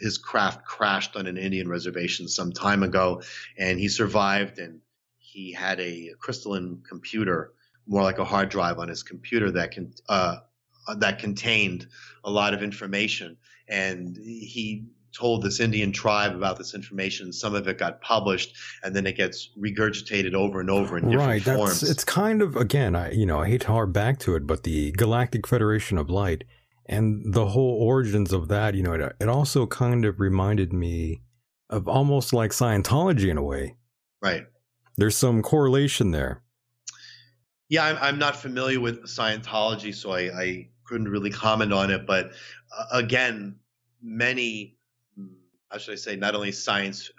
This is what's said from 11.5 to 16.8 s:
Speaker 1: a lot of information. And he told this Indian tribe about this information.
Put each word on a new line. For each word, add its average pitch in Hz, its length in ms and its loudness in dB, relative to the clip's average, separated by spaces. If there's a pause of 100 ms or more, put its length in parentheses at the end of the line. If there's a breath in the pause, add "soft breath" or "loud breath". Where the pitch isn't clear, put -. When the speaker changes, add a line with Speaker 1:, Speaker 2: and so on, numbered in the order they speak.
Speaker 1:
a 101 60 -4
lot 104 240 2
of 101 80 -4
information. 101 720 -4 (320 soft breath)
And 92 480 -4
he 110 720 -8 (280)
told 117 280 2
this 101 180 -2
Indian 107 320 2
tribe 104 420 2
about 92 220 -2
this - 180 -12
information. 98 600 -8